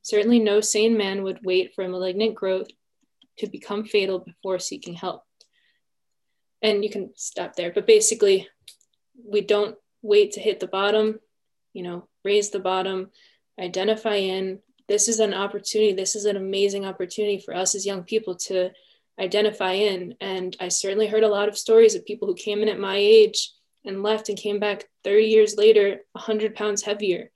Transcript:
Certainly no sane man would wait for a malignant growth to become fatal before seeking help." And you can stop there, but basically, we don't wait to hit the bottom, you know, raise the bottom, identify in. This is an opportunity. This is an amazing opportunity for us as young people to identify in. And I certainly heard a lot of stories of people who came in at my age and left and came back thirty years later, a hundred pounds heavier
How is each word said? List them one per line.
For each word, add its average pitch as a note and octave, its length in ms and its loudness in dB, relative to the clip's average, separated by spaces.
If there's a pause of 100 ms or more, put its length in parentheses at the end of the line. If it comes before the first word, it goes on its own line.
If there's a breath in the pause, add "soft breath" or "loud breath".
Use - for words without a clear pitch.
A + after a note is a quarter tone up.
Certainly A3+ 380 2
no G#3+ 220 4
sane A3 360 2
man G3 260 -2
would F#3+ 220 -8
wait F#3 300 0
for G3 80 -6
a F#3 60 -6
malignant F#3 440 -2
growth F#3+ 360 -4 (680)
to G#3 100 -6
become G#3 380 -10
fatal F#3+ 340 -2
before F3+ 400 -8
seeking F3+ 360 -12
help." F3+ 280 -10 (1400)
And G#3 200 0
you G#3+ 60 -2
can G3+ 260 -8
stop - 400 -10
there, E3+ 160 -6
but G3+ 140 -4
basically, G#3+ 640 4 (760)
we G#3 180 -2
don't G#3 360 -2 (240)
wait G#3 300 4
to - 80 -12
hit G3 200 -2
the - 80 -6
bottom, G#3+ 520 0 (540)
you F#3 100 -12
know, F3 240 -12 (160)
raise G3+ 260 0
the G3+ 100 -6
bottom, F#3 520 -4 (480 soft breath)
identify G#3 560 -2
in. F#3+ 440 -4 (280)
This G#3 200 0
is A3 120 -2
an G3+ 160 0
opportunity. G3+ 580 0
This F#3 220 -4
is G3+ 100 -8
an G#3 100 0
amazing G3 480 -2
opportunity F#3+ 540 -4
for - 160 -14
us F3+ 220 -2
as G3 100 -8
young G3 180 -6
people G#3+ 320 -4 (120)
to F#3 240 -2 (480 soft breath)
identify G3+ 540 -2
in. F#3+ 460 -2
And F#3 400 -8
I F3+ 100 -8
certainly G3 360 -2
heard G#3+ 180 2
a A3 60 4
lot G3+ 180 0
of G#3 120 -6
stories A3+ 340 6
of F#3+ 120 -6
people G#3 220 -6
who F#3+ 60 -2
came G#3 300 -4
in G#3+ 60 2
at F#3+ 100 -6
my G3 160 -4
age G#3 560 6 (340)
and G3 160 -8
left G#3+ 280 -2
and G3+ 80 -6
came G3+ 220 -4
back G3+ 300 -4 (140)
thirty G#3 240 4
years G#3+ 300 6
later, G#3 440 6 (140)
a - 40 -14
hundred G#3+ 360 -4
pounds G#3 260 -4
heavier G#3 540 -4